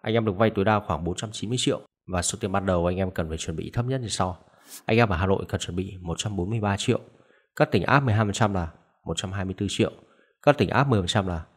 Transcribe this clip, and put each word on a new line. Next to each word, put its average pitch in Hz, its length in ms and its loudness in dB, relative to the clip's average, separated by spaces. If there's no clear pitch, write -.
anh 110 120 -2
em 113 120 4
được 95 120 0
vay 110 120 6
tối 98 160 2
đa 107 140 4
khoảng 85 240 -2
bốn 85 120 -2
trăm 110 160 -8
chín 101 180 -8
mươi 127 100 -2
triệu - 220 0
và 90 140 -2
số - 200 -4
tiền 98 100 -2
ban 95 140 -2
đầu 87 200 2
anh 90 120 0
em 92 140 -2
cần 82 180 -4
phải 80 80 -6
chuẩn 80 180 -6
bị 80 180 -8
thấp 120 120 -2
nhất 131 160 -4
như 113 60 -8
sau. 92 300 -2
Anh 113 120 2
em 117 120 6
ở 87 60 2
Hà 92 100 0
Nội 95 220 2
cần 92 120 -4
chuẩn 85 160 -8
bị 95 260 -4
một - 160 -6
trăm 107 180 -6
bốn 92 140 -2
mươi 113 100 -2
ba 101 180 0
triệu, - 220 0
các 156 160 2
tỉnh 95 120 2
áp 139 160 4
mười 127 140 2
hai 107 120 4
phần 101 80 -2
trăm 104 200 2
là 85 180 -2
một 92 120 -4
trăm 95 140 -6
hai 95 140 -4
mươi 95 120 -6
tư 104 120 -2
triệu, - 220 0
các 143 160 4
tỉnh 90 120 2
áp 139 180 2
mười 107 140 4
phần 87 60 -2
trăm 98 200 0
là 82 180 -4